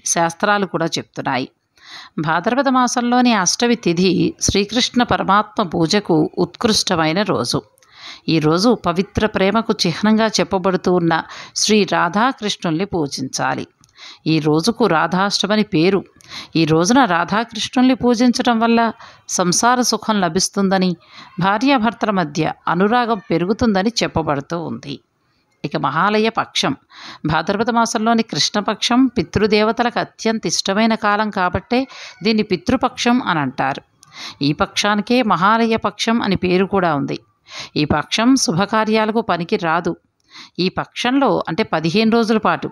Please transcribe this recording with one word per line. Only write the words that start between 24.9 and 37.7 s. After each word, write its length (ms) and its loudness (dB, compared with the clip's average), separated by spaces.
ఇక 140 -4
మహాలయ 520 0
పక్షం. 460 -4
భాద్రపద 520 -2
మాసంలోని 560 0
కృష్ణపక్షం 720 -2
పితృదేవతలకు 1000 0
అత్యంత 480 -4
ఇష్టమైన 420 0
కాలం 340 0
కాబట్టే 420 0
దీన్ని 280 2
పితృపక్షం 720 0
అని 220 0
అంటారు. 380 -4
ఈ 120 2
పక్షానికే 720 0
మహాలయ 540 2
పక్షం 440 -2
అని 240 0
పేరు 300 2
కూడా 200 2
ఉంది. 240 -4